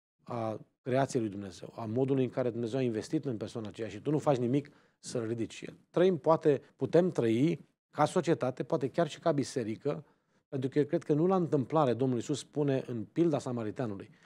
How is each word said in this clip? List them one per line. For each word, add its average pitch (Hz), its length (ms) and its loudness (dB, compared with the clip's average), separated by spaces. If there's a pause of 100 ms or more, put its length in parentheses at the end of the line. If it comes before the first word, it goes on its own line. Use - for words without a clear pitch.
(220)
a 110 380 -6 (220)
creației 131 400 0
lui 110 80 -2
Dumnezeu, 98 460 -10
a 117 80 -8
modului 131 400 0
în 120 60 -2
care 123 200 -2
Dumnezeu 117 280 -4
a 131 40 0
investit 117 420 -2
în 127 120 -4
persoana 107 320 -8
aceea 107 200 -8
și 98 120 -10
tu 139 100 -2
nu 151 80 2
faci 143 180 4
nimic 127 340 0 (280)
să-l - 280 -6
ridici. 113 380 -6 (260)
Trăim, 175 280 4
poate, 156 440 4 (140)
putem 160 340 4
trăi 127 580 2 (220)
ca 147 140 2
societate, 147 580 0
poate 139 260 -2
chiar 156 200 0
și - 100 -12
ca - 140 0
biserică, 139 720 -4 (440)
pentru 135 200 -4
că 127 100 -2
eu 147 60 4
cred 165 180 -2
că - 100 -2
nu 151 140 4
la 190 100 4
întâmplare 151 580 2
Domnul 127 220 2
Iisus 117 220 -2
spune 139 480 -2
în 117 260 -6
pilda 160 260 2
samariteanului, 110 720 -6 (160)